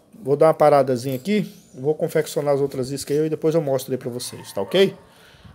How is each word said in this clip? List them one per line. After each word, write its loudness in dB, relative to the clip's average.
vou 0
dar 6
uma 4
paradazinha 4
aqui, -2
vou -4
confeccionar -2
as 2
outras -4
iscas -4
aí 2
e -2
depois -2
eu 2
mostro -2
aí -2
pra -6
vocês, -12
tá -6
ok? 2